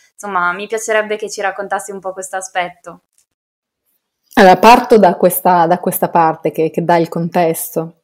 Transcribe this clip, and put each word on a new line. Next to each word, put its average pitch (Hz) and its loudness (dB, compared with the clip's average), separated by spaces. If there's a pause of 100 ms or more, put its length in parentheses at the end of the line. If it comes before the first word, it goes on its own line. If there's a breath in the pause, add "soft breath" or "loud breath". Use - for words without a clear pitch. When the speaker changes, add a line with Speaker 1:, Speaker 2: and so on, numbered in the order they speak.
(140)
Speaker 1:
insomma, 180 -4
mi 202 -10
piacerebbe 214 -4
che 214 -10
ci 202 -10
raccontassi 190 -6
un 196 -12
po' 190 -10
questo 190 -12
aspetto. 175 -10 (1300)
Speaker 2:
Allora, 185 6
parto 233 6
da 180 4
questa, 175 2
da 175 0
questa 175 -4
parte 160 0
che, 160 -2
che 175 -4
dà 170 2
il 165 -2
contesto. 165 -4